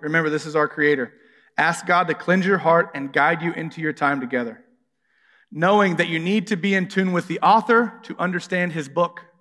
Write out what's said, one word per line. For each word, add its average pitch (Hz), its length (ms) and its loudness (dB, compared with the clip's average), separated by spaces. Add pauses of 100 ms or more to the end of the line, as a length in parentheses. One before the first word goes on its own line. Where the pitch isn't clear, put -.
Remember, 156 280 -2
this 151 160 -2
is 151 100 -12
our 151 140 2
Creator. 147 460 0 (420)
Ask 165 300 0
God 180 220 2
to 160 60 -2
cleanse 180 300 0
your 190 140 2
heart 165 360 2
and 139 160 -8
guide 156 300 2
you 165 120 -4
into 165 280 -10
your 151 140 -4
time 143 260 0
together, 120 420 -6 (880)
knowing 185 460 2
that 170 120 0
you 165 100 -2
need 190 300 -2
to 208 80 -2
be 196 180 -2
in 185 120 0
tune 190 260 -2
with 175 140 -2
the 165 140 -6
author 226 640 4
to - 160 -14
understand 180 540 -4
his 147 180 -8
book. 170 320 -2 (180)